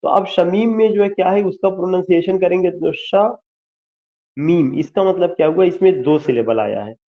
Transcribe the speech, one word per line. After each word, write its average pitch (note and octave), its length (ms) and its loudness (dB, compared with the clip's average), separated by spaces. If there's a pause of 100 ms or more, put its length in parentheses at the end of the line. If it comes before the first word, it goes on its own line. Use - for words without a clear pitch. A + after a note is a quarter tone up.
तो - 60 -2
अब F#3+ 180 2
शमीम G3 500 0
में A3 180 2
जो G#3 80 0
है G3+ 60 2
क्या F#3+ 220 -2
है, G3+ 140 0
उसका G3 260 -2
प्रोनंसिएशन F#3 680 0
करेंगे F#3 340 0
तो E3 280 -4
श - 140 -12 (1200)
मीम, D3+ 380 2
इसका F3 300 -2
मतलब F#3 260 2
क्या D#3 160 0
हुआ? E3 180 2
इसमें F#3 380 2
दो D3+ 160 2
सिलेबल A#2 420 0
आया G#2 240 -4
है। G#2+ 100 -12 (140)